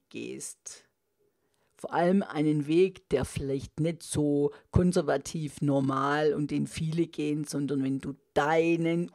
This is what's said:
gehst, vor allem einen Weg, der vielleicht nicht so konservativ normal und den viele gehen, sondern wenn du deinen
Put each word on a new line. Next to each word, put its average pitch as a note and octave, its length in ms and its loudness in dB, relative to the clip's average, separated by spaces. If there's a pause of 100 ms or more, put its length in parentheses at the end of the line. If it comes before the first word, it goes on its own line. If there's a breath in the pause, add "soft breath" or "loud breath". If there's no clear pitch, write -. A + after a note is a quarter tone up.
gehst, - 760 -14 (920)
vor - 180 -12
allem F3 300 2
einen D3+ 440 0
Weg, F3+ 420 0
der B2+ 160 0
vielleicht C3+ 560 -6
nicht D#3+ 220 -2
so D3 500 0 (180 loud breath)
konservativ D#3 880 2
normal C#3 720 2
und D3 180 -2
den C#3+ 160 -2
viele D#3+ 400 -2
gehen, D3+ 360 -4
sondern C#3+ 400 -2
wenn C3+ 160 -2
du C3+ 160 -10 (180)
deinen E3 800 2